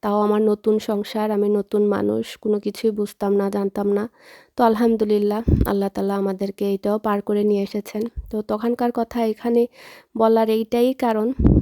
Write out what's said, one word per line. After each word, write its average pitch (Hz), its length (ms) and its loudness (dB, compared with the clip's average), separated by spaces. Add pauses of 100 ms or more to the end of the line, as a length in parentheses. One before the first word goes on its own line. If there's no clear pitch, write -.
তাও 208 200 0
আমার 208 200 2
নতুন 214 380 2
সংসার, 214 520 -4
আমি 208 180 0
নতুন 208 360 0
মানুষ, 208 520 -2
কোনো 208 220 -2
কিছুই 214 320 -2
বুঝতাম 202 440 -2
না, 196 140 0
জানতাম 202 420 -2
না। 202 180 -2 (480)
তো 254 60 2
আলহামদুলিল্লাহ, 214 1040 2
আল্লাহ 196 200 0
তাআলা 196 260 -2
আমাদেরকে 196 580 -2
এটাও 202 260 -2
পার 208 220 -2
করে 208 220 -2
নিয়ে 208 200 2
এসেছেন। 208 380 -8 (300)
তো 214 100 -4
তখনকার 233 500 -2
কথা 233 340 -4
এখানে 233 420 0 (500)
বলার 220 320 4
এইটাই 233 440 0
কারণ 233 400 -2 (280)